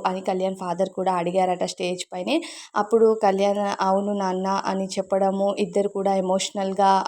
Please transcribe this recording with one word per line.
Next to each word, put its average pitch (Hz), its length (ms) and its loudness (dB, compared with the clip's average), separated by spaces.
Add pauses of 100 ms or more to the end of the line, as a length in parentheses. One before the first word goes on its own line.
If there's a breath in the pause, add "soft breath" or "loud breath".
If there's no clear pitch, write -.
అని 190 160 0
కళ్యాణ్ 190 380 -2
ఫాదర్ 185 320 -2
కూడా 185 240 -2
అడిగారట 180 500 0
స్టేజ్ 180 420 -4
పైనే. 185 280 -4 (400 loud breath)
అప్పుడు 220 340 4 (120)
కళ్యాణ్ 202 420 2 (180)
"అవును 196 340 2
నాన్న" 190 320 -2 (180)
అని 190 240 -2
చెప్పడము, 196 600 0 (100)
ఇద్దరు 202 320 0
కూడా 196 260 0
ఎమోషనల్‌గా 190 760 0 (140)